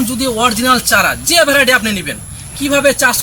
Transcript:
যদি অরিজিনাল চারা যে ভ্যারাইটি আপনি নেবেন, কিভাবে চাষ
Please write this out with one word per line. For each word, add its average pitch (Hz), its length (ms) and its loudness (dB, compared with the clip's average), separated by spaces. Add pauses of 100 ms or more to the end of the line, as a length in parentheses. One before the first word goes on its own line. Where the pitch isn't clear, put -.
(100)
যদি 254 160 -4 (160)
অরিজিনাল 247 360 2 (120)
চারা 196 220 2 (160)
যে 339 180 2
ভ্যারাইটি 277 320 4
আপনি 214 200 -4
নেবেন, 143 200 -8 (380)
কিভাবে 285 340 0 (120)
চাষ 247 200 2